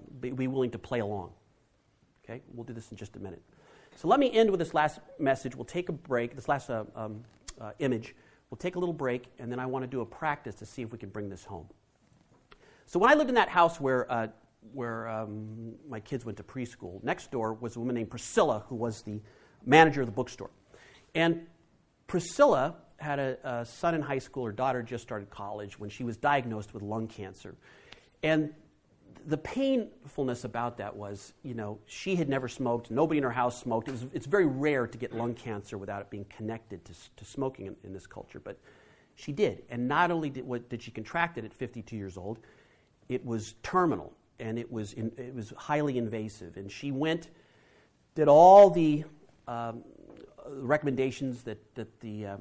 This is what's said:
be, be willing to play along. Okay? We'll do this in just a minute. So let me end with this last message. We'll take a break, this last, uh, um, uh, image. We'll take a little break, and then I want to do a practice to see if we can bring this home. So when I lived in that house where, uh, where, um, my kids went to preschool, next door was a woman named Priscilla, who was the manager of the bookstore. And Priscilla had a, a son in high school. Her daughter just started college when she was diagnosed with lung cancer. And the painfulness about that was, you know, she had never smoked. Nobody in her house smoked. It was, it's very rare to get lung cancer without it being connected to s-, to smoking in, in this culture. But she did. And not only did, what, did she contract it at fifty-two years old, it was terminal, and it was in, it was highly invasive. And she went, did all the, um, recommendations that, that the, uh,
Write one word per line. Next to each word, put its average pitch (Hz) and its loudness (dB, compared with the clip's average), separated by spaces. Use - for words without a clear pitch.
be, 127 -6
be 131 -2
willing 127 0
to 120 -8
play 123 -4
along. 101 -4
Okay? 120 -14
We'll 117 -12
do 123 -14
this 113 -14
in 110 -16
just - -14
a - -14
minute. 95 -14
So - -6
let 233 6
me 269 2
end 220 6
with 185 0
this 165 -2
last 151 2
message. 135 0
We'll 127 -12
take 175 -6
a 180 -4
break, 120 -4
this 131 -14
last, 143 -2
uh, 110 -4
um, 107 -10
uh, 110 -12
image. 123 -2
We'll 120 -14
take 180 -6
a - -4
little 180 -2
break, 127 -4
and 120 -8
then 123 -6
I 127 -6
want 127 -4
to 127 -8
do 127 -4
a 107 -6
practice 143 -6
to 110 -16
see - -12
if 110 -10
we 113 -14
can 101 -14
bring 104 -8
this 92 -14
home. 90 -14
So - 0
when 233 8
I 294 10
lived 294 4
in 254 0
that 220 6
house 170 4
where, 131 2
uh, 113 0
where, 117 -8
um, 110 -8
my 123 -10
kids 117 -8
went 110 -8
to 101 -14
preschool, 98 -10
next - -6
door 113 -2
was 113 -8
a 120 -10
woman 123 -2
named 117 -4
Priscilla, 123 0
who 127 -8
was 113 -4
the 104 -8
manager 147 8
of 123 -2
the 113 -8
bookstore. 107 -6
And 165 2
Priscilla 170 4
had 147 -4
a, 131 -2
a 120 -4
son 170 -2
in 151 -2
high 139 -2
school. 131 -8
Her 110 -4
daughter 127 0
just 117 -8
started 101 -8
college 104 -10
when 104 -10
she 123 -10
was 117 -4
diagnosed 120 0
with 104 -10
lung 110 -4
cancer. 92 -14
And 156 2
the 151 -2
painfulness 214 -2
about 117 -4
that 101 -8
was, 101 -12
you 127 -10
know, 107 -8
she - -4
had 170 0
never 135 0
smoked. 117 -2
Nobody 156 2
in 139 0
her 127 0
house 123 0
smoked. 117 -2
It 135 -6
was, 123 -8
it's - -8
very 185 4
rare 139 0
to 113 -10
get 117 -6
lung 117 -4
cancer 107 -10
without 101 -8
it 101 -14
being 101 -10
connected 107 -10
to - -18
s-, - -20
to - -20
smoking 131 -6
in, 98 -12
in 95 -14
this 95 -14
culture. - -16
But - -14
she - -12
did. 143 0
And 120 -4
not 170 2
only 156 -4
did, 131 -10
what, 123 -8
did 120 -8
she - -18
contract 170 -4
it 110 -10
at 110 -14
fifty-two 117 -10
years 95 -8
old, 101 -10
it 127 -4
was 113 -6
terminal, 160 2
and 113 -6
it 117 -10
was 107 -8
in, 110 -4
it 127 -14
was 110 -10
highly 147 -2
invasive. 107 -6
And 98 -12
she 143 -8
went, 160 -4
did 151 4
all 185 12
the, 156 4
um, 117 -6
recommendations 135 -2
that, - -12
that 110 -12
the, 107 -8
uh, 98 -8